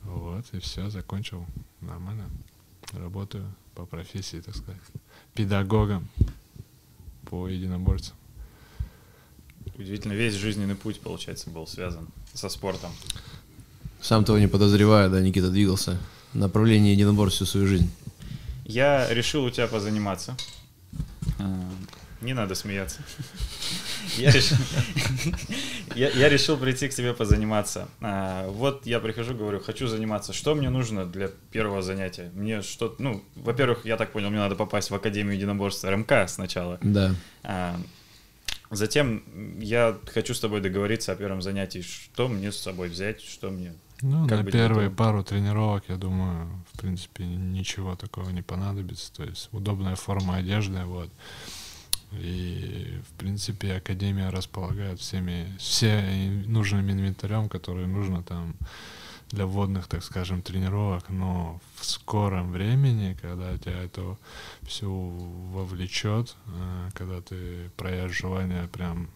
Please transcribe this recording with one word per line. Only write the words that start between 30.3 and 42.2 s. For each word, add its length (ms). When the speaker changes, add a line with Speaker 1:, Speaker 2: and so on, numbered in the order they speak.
Speaker 2:
Что 220
мне 140
нужно 360
для 240
первого 300
занятия?» 540
Мне 260
что-то, 400
ну, 220
во-первых, 500
я 120
так 140
понял, 180
мне 100
надо 160
попасть 360
в 40
Академию 400
единоборства 520
Р 60
М 100
К 240
сначала. 560
Speaker 3:
Да. 320
Speaker 2:
А, 360
затем 540
я 380
хочу 220
с 40
тобой 220
договориться 500
о 40
первом 260
занятии. 400
Что 460